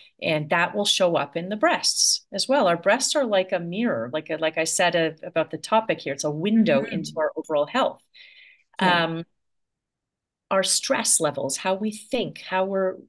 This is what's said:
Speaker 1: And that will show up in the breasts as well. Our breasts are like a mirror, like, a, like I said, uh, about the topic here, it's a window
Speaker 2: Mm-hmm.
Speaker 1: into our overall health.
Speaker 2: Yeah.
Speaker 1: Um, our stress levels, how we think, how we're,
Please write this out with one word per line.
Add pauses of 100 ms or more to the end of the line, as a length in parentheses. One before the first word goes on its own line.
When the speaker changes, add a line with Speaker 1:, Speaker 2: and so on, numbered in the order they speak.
(220)
Speaker 1:
And
that
will
show
up
in
the
breasts
as
well.
Our
breasts
are
like
a
mirror,
like,
a,
like
I
said,
uh, (120)
about
the
topic
here,
it's
a
window
Speaker 2:
Mm-hmm.
Speaker 1:
into
our
overall
health. (760)
Speaker 2:
Yeah.
Speaker 1:
Um, (1200)
our
stress
levels,
how
we
think,
how
we're, (120)